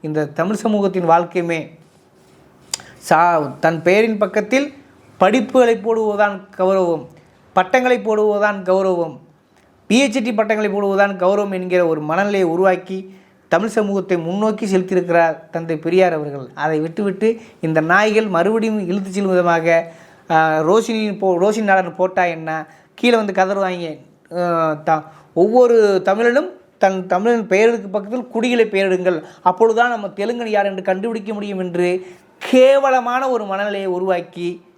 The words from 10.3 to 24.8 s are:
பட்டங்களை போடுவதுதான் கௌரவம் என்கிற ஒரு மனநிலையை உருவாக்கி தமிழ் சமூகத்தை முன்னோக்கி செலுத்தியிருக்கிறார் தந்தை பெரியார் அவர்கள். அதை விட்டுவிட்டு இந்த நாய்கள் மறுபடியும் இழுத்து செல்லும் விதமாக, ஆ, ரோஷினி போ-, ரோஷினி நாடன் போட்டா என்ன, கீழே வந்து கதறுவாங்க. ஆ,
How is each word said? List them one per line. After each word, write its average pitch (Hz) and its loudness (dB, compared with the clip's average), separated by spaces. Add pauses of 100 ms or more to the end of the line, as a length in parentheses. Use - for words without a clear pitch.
பட்டங்களை 214 -2
போடுவதுதான் 196 0
கௌரவம் 196 0
என்கிற 180 0
ஒரு 160 -2
மனநிலையை 185 0
உருவாக்கி 185 -2 (280)
தமிழ் 190 0
சமூகத்தை 196 -2
முன்னோக்கி 208 -4
செலுத்தியிருக்கிறார் 175 0
தந்தை 165 -6
பெரியார் 175 2
அவர்கள். 143 -8
அதை 151 -2
விட்டுவிட்டு 196 -2 (180)
இந்த 160 0
நாய்கள் 208 2
மறுபடியும் 208 0
இழுத்து 190 -4
செல்லும் 196 -2
விதமாக, 170 2 (380)
ஆ, 160 2
ரோஷினி 214 0
போ-, 190 0
ரோஷினி 214 0
நாடன் 190 0
போட்டா 185 0
என்ன, 160 -6 (260)
கீழே 240 2
வந்து 208 0
கதறுவாங்க. 185 -2 (380)
ஆ, 165 0 (100)